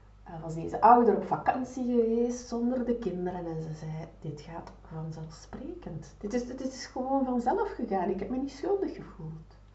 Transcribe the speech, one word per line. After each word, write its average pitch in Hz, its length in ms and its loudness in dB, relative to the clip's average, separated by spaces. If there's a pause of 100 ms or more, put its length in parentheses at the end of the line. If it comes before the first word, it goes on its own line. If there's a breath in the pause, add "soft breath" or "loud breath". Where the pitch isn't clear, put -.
(300 loud breath)
eh, 165 120 -10
was 160 120 -6
deze 170 260 -4
ouder 233 360 10
op 196 80 0
vakantie - 600 0
geweest 240 640 2
zonder 240 360 0
de 233 140 0
kinderen 180 480 -4
en 160 160 -4
ze 160 100 -8
zei, 160 360 -8 (120)
"Dit 143 200 -8
gaat 165 320 -14 (100)
vanzelfsprekend. 160 1400 -10
Dit 202 160 -4
is, 247 120 0
dit - 140 -8
is - 260 -6
gewoon 262 380 0
vanzelf 254 500 2
gegaan. 190 360 0
Ik 190 80 -2
heb - 120 -6
me 254 60 -2
niet 277 140 -2
schuldig 381 440 -2
gevoeld." - 640 -12 (160 soft breath)